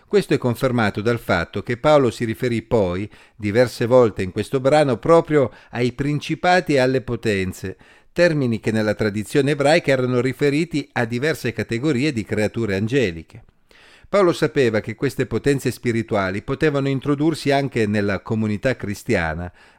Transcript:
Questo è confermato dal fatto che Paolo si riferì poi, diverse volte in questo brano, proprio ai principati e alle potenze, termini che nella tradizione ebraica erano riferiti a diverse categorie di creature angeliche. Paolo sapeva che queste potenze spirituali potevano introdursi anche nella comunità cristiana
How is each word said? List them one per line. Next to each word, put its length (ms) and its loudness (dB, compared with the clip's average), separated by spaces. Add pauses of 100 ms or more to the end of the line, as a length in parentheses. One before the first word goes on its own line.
Questo 240 0
è 60 2
confermato 640 -2
dal 160 0
fatto 440 -4
che 140 -6
Paolo 340 4
si 140 -6
riferì 380 -4
poi, 460 0 (280)
diverse 480 0
volte 380 4
in 100 -6
questo 260 -2
brano, 380 2
proprio 560 2 (180)
ai 220 -2
principati 800 0
e 40 4
alle 240 2
potenze, 760 -4 (360)
termini 480 2
che 120 -2
nella 220 2
tradizione 560 0
ebraica 400 2
erano 300 0
riferiti 720 -2
a 120 -2
diverse 480 -4
categorie 640 -2
di 100 -4
creature 520 -2
angeliche. 680 -4 (640)
Paolo 240 2
sapeva 480 0
che 140 -8
queste 320 -4
potenze 440 -2
spirituali 720 -2
potevano 460 -2
introdursi 640 -2
anche 360 0
nella 340 0
comunità 560 -2
cristiana 720 -4 (280)